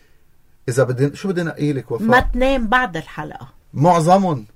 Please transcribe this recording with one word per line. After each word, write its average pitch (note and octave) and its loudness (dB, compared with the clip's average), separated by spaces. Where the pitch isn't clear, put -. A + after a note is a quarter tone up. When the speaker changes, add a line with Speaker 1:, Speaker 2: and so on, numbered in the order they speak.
Speaker 1:
إذا B2+ 2
بدي، B2 -2
شو F#3+ -6
بدي F3+ -2
نقيلك، D3 -4
وفاء؟ D#3 -2
Speaker 2:
ما B3+ 6
تنام B3+ 0
بعد A3+ 0
الحلقة. - -12
Speaker 1:
معظمهم E3+ 4